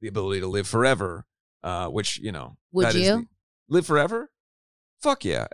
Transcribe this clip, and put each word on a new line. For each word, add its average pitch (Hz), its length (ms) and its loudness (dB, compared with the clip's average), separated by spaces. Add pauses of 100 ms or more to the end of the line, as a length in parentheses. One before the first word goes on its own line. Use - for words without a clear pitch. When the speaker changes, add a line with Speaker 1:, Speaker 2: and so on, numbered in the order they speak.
Speaker 1:
the 110 80 -10
ability 98 320 -2
to 92 60 -4
live 95 200 -2
forever, 104 600 2 (360)
uh, 87 260 -4
which, - 300 -4
you 107 140 -8
know, 65 240 -14 (160)
Speaker 2:
Would 180 140 2
Speaker 1:
that 113 80 2
is 180 120 4
Speaker 2:
you? 208 100 4
Speaker 1:
the, 233 100 -4 (420)
live 165 180 4
forever? 185 440 0 (720)
Fuck 269 240 0
yeah. 64 280 0